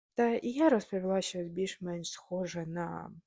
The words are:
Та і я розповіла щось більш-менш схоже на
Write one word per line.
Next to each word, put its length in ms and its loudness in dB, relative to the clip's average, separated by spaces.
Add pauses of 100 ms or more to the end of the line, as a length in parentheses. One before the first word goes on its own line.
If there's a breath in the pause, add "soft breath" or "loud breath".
(160)
Та 180 4
і 160 -2
я 200 6
розповіла 520 2
щось 260 -4
більш-менш 640 -4
схоже 540 -4
на 460 -6 (160)